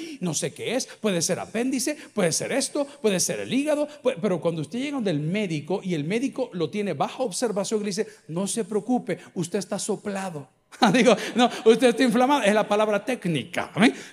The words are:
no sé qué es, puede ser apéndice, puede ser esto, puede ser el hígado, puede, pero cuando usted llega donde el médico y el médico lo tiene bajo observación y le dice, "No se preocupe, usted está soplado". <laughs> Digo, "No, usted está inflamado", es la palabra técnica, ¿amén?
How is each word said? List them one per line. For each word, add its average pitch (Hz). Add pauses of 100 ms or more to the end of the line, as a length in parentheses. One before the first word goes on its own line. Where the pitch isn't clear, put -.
(200)
no 165
sé -
qué 151
es, 254
puede 190
ser 156
apéndice, 262 (180)
puede 180
ser 127
esto, 277 (160)
puede 196
ser 113
el 101
hígado, 294 (140)
puede, 254
pero 185
cuando 170
usted 226
llega 285
donde 233
el 151
médico 170
y 185
el 147
médico 233
lo 160
tiene 202
bajo 190
observación 208
y 214
le 202
dice, 202 (220)
"No 175
se 214
preocupe, 208 (160)
usted 185
está 196
soplado". 190 (220)
<laughs> 208
Digo, 233 (180)
"No, 233 (140)
usted 233
está 233
inflamado", 254
es 208
la 208
palabra 208
técnica, 156
¿amén? 233 (200)